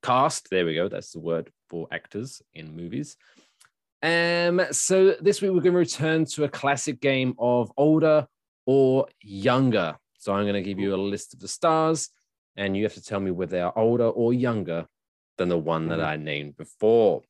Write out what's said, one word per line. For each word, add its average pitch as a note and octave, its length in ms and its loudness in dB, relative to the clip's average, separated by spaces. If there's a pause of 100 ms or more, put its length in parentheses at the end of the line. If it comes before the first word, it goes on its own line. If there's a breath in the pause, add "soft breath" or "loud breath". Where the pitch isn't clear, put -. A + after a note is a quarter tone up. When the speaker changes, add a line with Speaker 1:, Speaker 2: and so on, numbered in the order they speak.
Speaker 1:
Cast, C3+ 480 0
there F#2 140 2
we D#2+ 100 -2
go. F2 140 0
That's - 240 -12
the E2+ 60 -14
word E2 320 -4 (180)
for E2 220 -10
actors G#2 500 -12 (120)
in D#2 220 -18
movies. F2+ 400 -10 (880 soft breath)
Um, E3+ 580 2 (100)
so F#3+ 500 4
this G3 200 2
week G3 100 0
we're F3+ 100 2
gonna F3+ 160 4
return D#3+ 480 0
to - 180 -4
a C#3 60 0
classic C#3 500 -4
game C3 400 0
of A#2+ 380 0
older D3+ 500 4 (400)
or C3 400 4 (140)
younger. G#2 760 0 (220)
So G2+ 140 -4
I'm G2+ 120 0
gonna G2+ 160 -2
give F#2+ 180 -6
you G2 140 0
a F#2+ 40 0
list G2+ 360 -6
of - 60 -20
the G2 80 -18
stars, D#3+ 640 0 (480)
and G2 180 -2
you G2+ 80 -2
have G#2 120 -2
to - 80 -20
tell G2+ 180 -6
me F#2+ 100 -4
whether F2 200 -6
they F2+ 100 -2
are F2 160 -2
older A#2 300 2
or A#2 260 0
younger G#2+ 520 -2 (520)
than F2+ 120 0
the F2 80 2
one D#2+ 300 -2
that E2 120 -2
Speaker 2:
Mm-hmm. D#2+ 80 -2
Speaker 1:
I D2+ 100 -4
named D2 400 -8
before. G#2+ 720 2